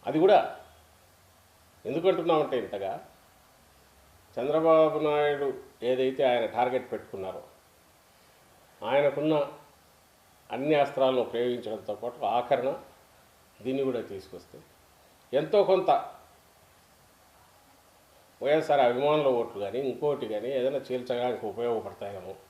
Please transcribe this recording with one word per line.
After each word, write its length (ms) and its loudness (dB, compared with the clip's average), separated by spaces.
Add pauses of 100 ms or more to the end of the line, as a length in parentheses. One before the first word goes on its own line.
అది 120 -2
కూడా 200 8 (1500)
ఎందుకంటున్నామంటే 760 0
ఇంతగా 460 -8 (1300)
చంద్రబాబు 640 4
నాయుడు 480 0 (420)
ఏదైతే 340 0
ఆయన 220 2
టార్గెట్ 460 -2
పెట్టుకున్నారో, 520 -10 (1500)
ఆయనకున్న 440 2 (1160)
అన్ని 240 0
అస్త్రాలను 480 2
ప్రయోగించడంతో 720 -4
పాటు 300 -8
ఆఖరణ 460 0 (920)
దీన్ని 220 -4
కూడా 180 -2
తీసుకొస్తే 560 -16 (840)
ఎంతో 240 2
కొంత 260 2 (2500)
వైఎస్ఆర్ 380 2
అభిమానుల 480 4
ఓట్లు 380 0
కానీ 140 -4
ఇంకోటి 540 -4
కానీ 160 -6
ఏదైనా 280 -2
చీల్చడానికి 680 -4
ఉపయోగపడతాయేమో. 880 -6 (160)